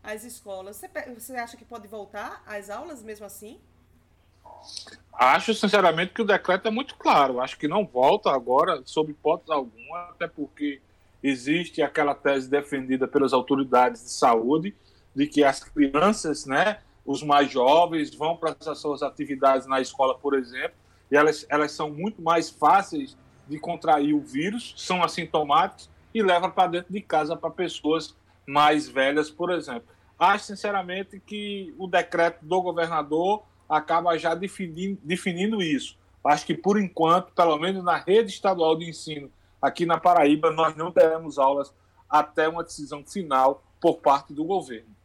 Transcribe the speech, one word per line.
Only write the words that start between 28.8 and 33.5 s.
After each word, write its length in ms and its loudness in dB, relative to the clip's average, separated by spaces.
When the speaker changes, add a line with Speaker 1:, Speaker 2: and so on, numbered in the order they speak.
Speaker 2:
velhas, 400 0
por 220 -6
exemplo. 380 -6
Acho, 280 2
sinceramente, 760 -8
que 580 -12
o 80 -8
decreto 580 0
do 180 0
governador 840 -2